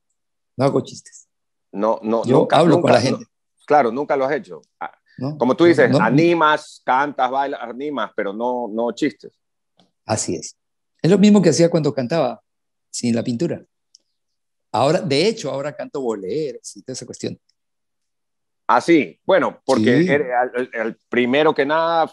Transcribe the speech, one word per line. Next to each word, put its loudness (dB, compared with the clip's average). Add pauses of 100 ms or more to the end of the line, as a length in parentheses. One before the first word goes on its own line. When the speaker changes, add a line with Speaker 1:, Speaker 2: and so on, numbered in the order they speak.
(560)
Speaker 1:
No -2
hago 2
chistes. -20 (440)
Speaker 2:
No, -2
no, -2
Speaker 1:
Yo 4
Speaker 2:
nunca, 2
Speaker 1:
hablo 4
Speaker 2:
nunca, 0
Speaker 1:
con 2
la 6
gente. -2
Speaker 2:
no, -20 (380)
claro, 2
nunca -4
lo 0
has -2
hecho. -10 (180)
Ah, -12 (280)
Speaker 1:
No, -8
Speaker 2:
como 2
tú 2
Speaker 1:
no, 6
Speaker 2:
dices, 4
Speaker 1:
no. 4
Speaker 2:
animas, 2
cantas, 0
bailas, -4
animas, -8
pero -4
no, -6
no -2
chistes. -6 (680)
Speaker 1:
Así -4
es. -12 (460)
Es 2
lo 4
mismo 6
que 6
hacía 2
cuando 0
cantaba, -4 (480)
sin -4
la -2
pintura. -6 (1080)
Ahora, 2
de 0
hecho, -6
ahora -8
canto -10
boleros -8
y -20
toda -12
esa -14
cuestión. -12 (1300)
Speaker 2:
Ah, 2
sí. 2
Bueno, 0
porque 2
Speaker 1:
Sí. -2
Speaker 2:
eres 0
al, 0
al, -6
al -6 (120)
primero 2
que 0
nada 0